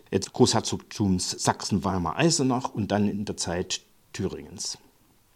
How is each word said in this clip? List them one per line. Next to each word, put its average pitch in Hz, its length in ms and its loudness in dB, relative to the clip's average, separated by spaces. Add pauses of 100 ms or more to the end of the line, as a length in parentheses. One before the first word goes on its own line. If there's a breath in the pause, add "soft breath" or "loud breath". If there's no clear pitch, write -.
(120)
des - 220 0
Großherzogtums 101 960 2
Sachsen-Weimar-Eisenach 107 1400 0
und 101 180 -4
dann 101 160 4
in 104 160 -2
der - 140 -6
Zeit 90 420 -4 (320)
Thüringens. 76 640 -6 (580)